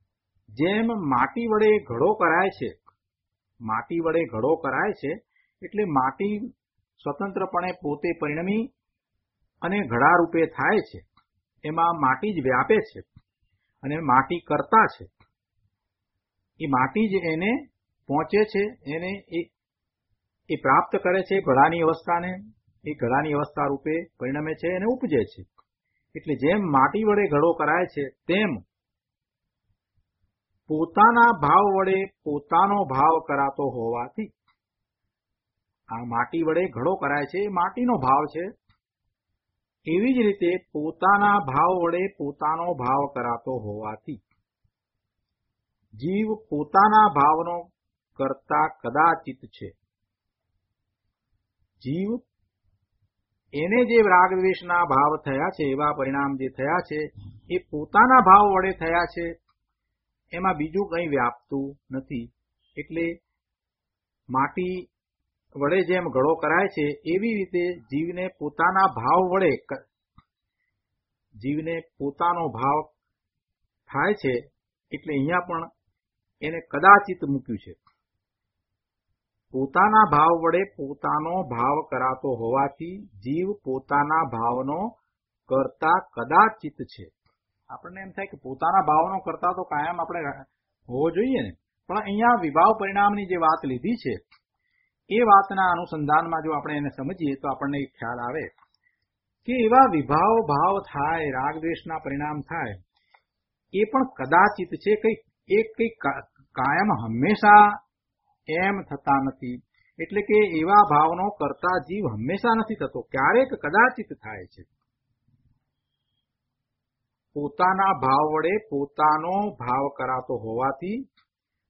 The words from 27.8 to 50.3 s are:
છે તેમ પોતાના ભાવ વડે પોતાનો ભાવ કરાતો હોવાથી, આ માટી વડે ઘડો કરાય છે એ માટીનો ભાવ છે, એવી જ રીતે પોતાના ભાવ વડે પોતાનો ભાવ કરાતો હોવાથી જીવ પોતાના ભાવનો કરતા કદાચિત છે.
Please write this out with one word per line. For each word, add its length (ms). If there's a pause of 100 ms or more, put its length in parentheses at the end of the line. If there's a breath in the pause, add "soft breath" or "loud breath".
છે 240 (180)
તેમ 300 (2000)
પોતાના 760
ભાવ 220 (160)
વડે 260 (180)
પોતાનો 600
ભાવ 360
કરાતો 440
હોવાથી, 680 (1600)
આ 60
માટી 480
વડે 220
ઘડો 300
કરાય 300
છે 140
એ 80
માટીનો 460
ભાવ 320
છે, 380 (1200)
એવી 280
જ 40
રીતે 400 (160)
પોતાના 640
ભાવ 460
વડે 220 (100)
પોતાનો 560
ભાવ 340
કરાતો 440
હોવાથી 640 (1800)
જીવ 420
પોતાના 800
ભાવનો 560 (460)
કરતા 520
કદાચિત 800
છે. 240 (2250)